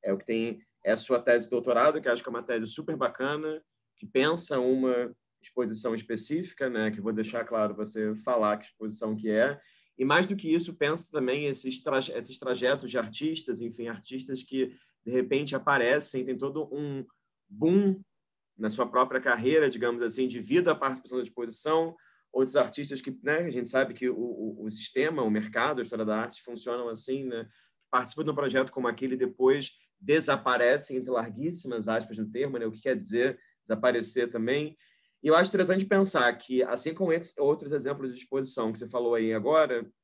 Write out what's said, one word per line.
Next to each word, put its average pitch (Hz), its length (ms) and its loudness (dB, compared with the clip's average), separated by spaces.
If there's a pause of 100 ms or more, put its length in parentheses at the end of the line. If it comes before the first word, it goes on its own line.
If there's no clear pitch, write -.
é 101 80 0
o 98 60 0
que - 80 -10
tem, 113 340 -2 (240)
é 101 80 2
a 113 60 4
sua 123 220 2
tese 120 260 4
de - 60 -6
doutorado, 123 500 4
que 131 80 -2
acho 120 120 2
que - 80 -8
é - 20 -8
uma 117 120 -6
tese 113 240 -2
super 151 280 -8
bacana, 151 680 -2 (340)
que - 100 -20
pensa 151 540 2
uma 127 560 2 (260)
exposição 113 520 -2
específica, 131 760 -4
né, 110 200 0
que 104 120 -8
vou 110 120 -2
deixar 110 320 -2
claro 107 300 0
você 107 400 -4
falar 107 420 2
que 107 80 -14
exposição 110 500 -6
que 107 140 -4
é, 123 300 4 (380)
e 131 60 0
mais 160 240 4
do 196 80 -2
que 160 160 -2
isso, 170 220 0
pensa 156 380 -2
também 143 340 0
esses 131 360 -4
traje-, 135 320 -2
esses 117 260 -8
trajetos 127 500 0
de 110 80 -4
artistas, 120 640 -4
enfim, 117 260 -8
artistas 127 560 -8
que, 131 320 -2 (300)
de 117 60 -8
repente, 139 440 0
aparecem, 135 720 2
tem 127 100 -4
todo 139 380 -4
um 139 320 -6 (420)
boom 190 540 4 (560)
na 107 120 -2
sua 117 180 -2
própria 127 340 2
carreira, 131 480 4
digamos 120 320 -2
assim, 120 260 0
devido 120 420 2
à 156 60 4
participação 131 420 -4
da 123 60 -2
exposição, 151 720 -2 (360)
outros 131 240 2
artistas 143 460 0
que, 131 200 -8
né, 147 180 0
a 170 100 -2
gente 120 200 -4
sabe 131 240 2
que 127 160 -2
o, 127 60 -2
o, 110 500 -6
o 110 60 -6
sistema, 143 500 -2
o 110 80 2
mercado, 113 500 0
a 117 40 -2
história 113 220 -4
da 107 120 0
arte 117 240 -6
funcionam 120 480 -6
assim, 131 360 -6
né, 117 220 -6 (440)
participam 127 320 -2
de 151 80 -2
um 139 40 -2
projeto 135 360 0
como 127 160 -2
aquele 127 260 -2
e 123 40 -4
depois 131 540 2 (280)
desaparecem, 131 1000 2
entre 127 140 -4
larguíssimas 120 760 -4
aspas 113 300 -2
no 107 120 -4
termo, 127 280 -2
né, 113 80 -4
o 110 60 -2
que 110 100 -14
quer 127 160 0
dizer 117 420 0 (220)
desaparecer 117 680 0
também. 131 460 -2 (460)
E 156 60 -2
eu 156 80 8
acho 190 140 6
interessante 185 360 2
pensar 185 520 4
que, 127 260 -2
assim 139 300 -4
como 170 200 0
esses 170 240 -4
outros 147 340 0
exemplos 135 400 -4
de 123 80 -12
exposição 131 540 -2
que 107 60 -10
você 113 100 -10
falou 120 260 2
aí 113 180 2
agora 123 560 2 (140)